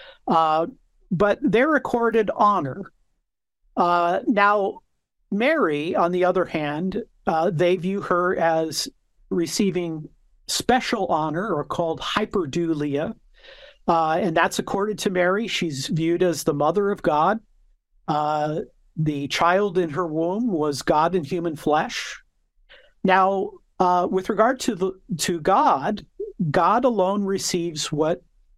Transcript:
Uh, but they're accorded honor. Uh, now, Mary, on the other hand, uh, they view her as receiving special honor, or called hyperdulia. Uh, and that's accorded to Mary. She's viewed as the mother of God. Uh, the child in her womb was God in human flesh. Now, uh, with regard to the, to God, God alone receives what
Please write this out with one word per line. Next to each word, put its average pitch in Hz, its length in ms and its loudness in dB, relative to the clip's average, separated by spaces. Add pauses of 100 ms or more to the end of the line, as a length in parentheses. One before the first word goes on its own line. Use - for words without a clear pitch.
(280)
Uh, 160 380 2 (460)
but 208 300 2
they're 262 340 2
accorded 226 600 0
honor. 196 560 0 (840)
Uh, 175 480 2
now, 202 540 2 (520)
Mary, 202 640 0
on 175 160 2
the 180 140 2
other 180 200 2
hand, 170 580 -4 (240)
uh, 170 260 0
they 175 220 2
view 190 260 -4
her 180 340 0
as 160 520 -2 (420)
receiving 170 800 -2 (380)
special 233 600 -2
honor, 160 460 -2
or 147 100 -4
called 160 360 -4
hyperdulia. 165 1120 -2 (720)
Uh, 160 320 2
and 180 160 -2
that's 175 240 4
accorded 202 400 -2
to - 100 -2
Mary. 185 380 0
She's 143 400 -4
viewed 165 360 0
as 170 200 0
the 160 100 0
mother 165 380 2
of 196 100 -6
God. 170 380 2 (680)
Uh, 151 540 0 (360)
the 147 300 -2
child 180 500 2
in 175 120 0
her 170 180 -4
womb 175 400 -2
was 151 340 -2
God 160 320 2
in 185 100 -2
human 170 320 -4
flesh. 151 640 -2 (840)
Now, 190 480 2 (280)
uh, 180 300 2
with 190 200 -2
regard 233 320 2
to 226 140 -2
the, 185 180 -2 (240)
to 170 220 -2
God, 196 640 2 (440)
God 196 360 2
alone 202 400 0
receives 175 640 -4
what 156 320 0 (340)